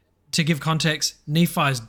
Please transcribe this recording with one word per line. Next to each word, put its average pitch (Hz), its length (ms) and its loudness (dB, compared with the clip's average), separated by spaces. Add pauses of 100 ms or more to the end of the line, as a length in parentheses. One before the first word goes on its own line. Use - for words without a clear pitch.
(320)
to 170 120 0
give 151 160 0
context, 156 560 -2 (100)
Nephi's 151 640 2